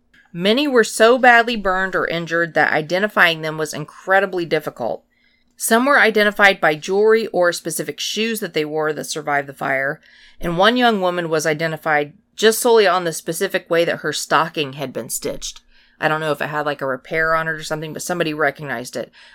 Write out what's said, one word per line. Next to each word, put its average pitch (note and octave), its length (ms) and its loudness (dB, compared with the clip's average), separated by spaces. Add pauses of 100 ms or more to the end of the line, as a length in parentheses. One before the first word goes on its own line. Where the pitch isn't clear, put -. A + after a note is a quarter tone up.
(320)
Many A3 360 2
were B3 160 4
so A#3 320 4
badly A#3 400 4
burned F#3+ 380 -2
or D#3+ 120 0
injured E3 480 -2
that D3+ 180 2
identifying E3+ 680 0
them D#3 160 -6
was D#3 160 -4
incredibly F#3 720 -2
difficult. - 600 -4 (520)
Some A#3 300 2
were C#4+ 120 4
identified G#3 600 4
by D#3 140 2
jewelry G#3 540 2
or F3 240 2
specific D#3+ 460 -8
shoes A3 420 -4
that F3 120 -8
they D#3 120 -2
wore D#3 280 -2
that D3 120 -6
survived C#3+ 440 -4
the C3+ 60 -18
fire, C#3 460 -4 (400)
and E3+ 180 -4
one G#3+ 180 4
young A#3 240 4
woman F3 300 -2
was D#3 160 0
identified D#3 680 -2 (240)
just A3 240 2
solely A3+ 260 6
on F3+ 180 2
the D#3+ 80 -2
specific F#3 580 -6
way E3+ 160 2
that D3+ 140 -4
her D3+ 120 -4
stocking D3+ 600 -2
had C#3 180 -10
been A#2 160 -10
stitched. - 540 -10 (360)
I D#3 100 -2
don't D#3 120 -2
know D#3 120 -4
if C#3+ 100 -4
it C#3+ 60 -4
had, D3+ 180 -4
like, C#3+ 160 -4
a C#3 40 -4
repair D#3+ 480 -2
on D#3+ 140 -2
it D#3+ 40 -4
or D#3 120 -10
something, D#3 300 -8
but D3 80 -10
somebody E3+ 320 -2
recognized C#3+ 600 -4
it. - 140 -8 (240)